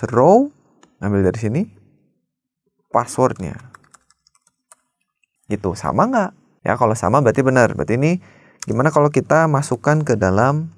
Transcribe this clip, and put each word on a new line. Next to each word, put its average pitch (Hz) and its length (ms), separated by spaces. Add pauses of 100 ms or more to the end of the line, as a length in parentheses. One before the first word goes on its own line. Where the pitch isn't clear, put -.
(120)
row, 185 400 (480)
ambil 98 320
dari 110 80
sini, 117 220 (1300)
passwordnya. 117 640 (1900)
Gitu, 101 320
sama 135 320
nggak? 208 200 (360)
Ya, 110 80
kalau 123 160
sama 123 320
berarti 110 160
benar. 131 320
Berarti - 240
ini 160 240 (480)
gimana 123 240
kalau 147 160
kita 147 400
masukkan 147 560
ke 127 160
dalam 123 580